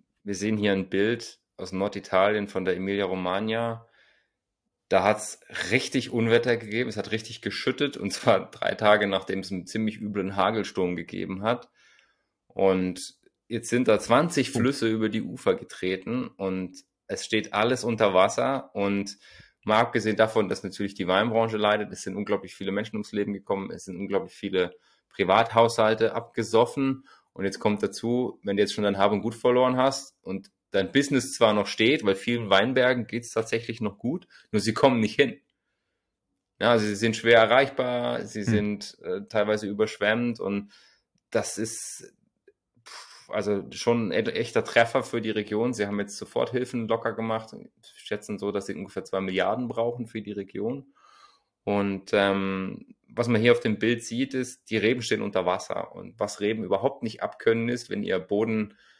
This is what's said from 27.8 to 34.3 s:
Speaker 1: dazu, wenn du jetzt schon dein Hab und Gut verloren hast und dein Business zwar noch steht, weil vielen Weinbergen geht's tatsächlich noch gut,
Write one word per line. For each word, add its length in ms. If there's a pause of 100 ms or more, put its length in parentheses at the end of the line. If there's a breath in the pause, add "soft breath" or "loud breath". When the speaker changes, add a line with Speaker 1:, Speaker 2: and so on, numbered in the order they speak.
Speaker 1:
dazu, 600
wenn 140
du 60
jetzt 100
schon 120
dein 120
Hab 140
und 100
Gut 140
verloren 420
hast 440
und 300 (200)
dein 200
Business 420
zwar 200
noch 140
steht, 380
weil 100
vielen 340
Weinbergen 580
geht's 240
tatsächlich 500
noch 160
gut, 300 (240 soft breath)